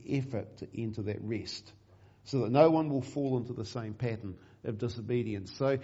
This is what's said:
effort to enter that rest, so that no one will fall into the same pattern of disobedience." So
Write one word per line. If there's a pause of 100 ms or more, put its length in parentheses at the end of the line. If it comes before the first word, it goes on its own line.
effort
to
enter
that
rest, (520)
so
that
no
one
will
fall
into
the
same
pattern (280)
of
disobedience."
So